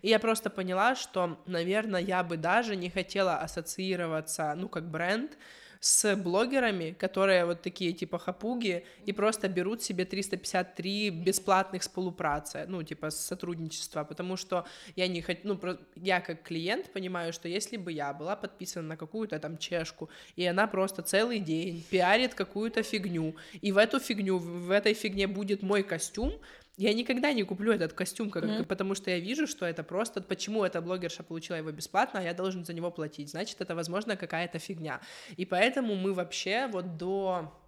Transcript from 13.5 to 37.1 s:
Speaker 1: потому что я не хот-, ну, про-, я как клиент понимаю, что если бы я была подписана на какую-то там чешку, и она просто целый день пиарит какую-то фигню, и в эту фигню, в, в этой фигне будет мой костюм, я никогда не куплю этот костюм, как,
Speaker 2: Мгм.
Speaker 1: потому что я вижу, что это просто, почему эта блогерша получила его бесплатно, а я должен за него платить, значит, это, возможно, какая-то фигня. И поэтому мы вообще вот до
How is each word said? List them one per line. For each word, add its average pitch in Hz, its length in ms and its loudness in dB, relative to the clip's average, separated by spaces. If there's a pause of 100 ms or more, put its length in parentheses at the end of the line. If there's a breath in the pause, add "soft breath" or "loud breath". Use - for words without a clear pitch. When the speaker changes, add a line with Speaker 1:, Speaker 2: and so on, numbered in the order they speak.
Speaker 1:
потому 180 320 -4
что 175 260 -2 (320 loud breath)
я 185 140 2
не 175 120 -2
хот-, 175 220 -4
ну, 202 140 -2
про-, 175 200 -4 (180)
я 180 260 2
как 165 220 -8
клиент 175 500 -2
понимаю, 180 400 -4
что - 160 -8
если 208 260 -4
бы 180 160 -6
я 143 220 -2
была 165 240 -4
подписана 180 500 -8
на 160 100 -6
какую-то 208 420 -4
там 160 180 -6
чешку, 160 520 -4 (280 loud breath)
и 175 80 0
она 185 220 4
просто 190 340 0
целый 220 380 4
день 165 520 -2
пиарит 214 420 6
какую-то 220 500 -2
фигню, 170 520 -2 (240 loud breath)
и 202 140 0
в 196 40 8
эту 226 220 8
фигню, 196 380 0
в, 175 300 -4
в 180 40 2
этой 208 220 6
фигне 196 340 0
будет 202 360 -2
мой 196 200 4
костюм, 170 480 -2 (460 loud breath)
я 208 160 4
никогда 247 400 2
не 220 100 2
куплю 202 280 0
этот 165 220 2
костюм, - 380 -2
как, - 140 -2
Speaker 2:
Мгм. 220 200 0
Speaker 1:
потому 196 300 0
что 196 160 -4
я 180 80 2
вижу, 254 280 0
что - 180 -4
это 165 180 -2
просто, 202 380 -2
почему 202 420 0
эта 175 180 0
блогерша 180 400 -4
получила 165 360 -6
его 156 140 -4
бесплатно, 190 480 0
а 180 40 -4
я 175 100 -2
должен 180 320 -2
за 170 80 -8
него 170 180 -2
платить, 151 380 -6
значит, 185 320 -6
это, 180 140 -4
возможно, 185 420 -2
какая-то 170 400 -4
фигня. 156 420 -6 (400 loud breath)
И 180 60 0
поэтому 226 500 4
мы 190 180 0
вообще 185 580 0
вот 180 260 -4
до 180 560 -2 (140)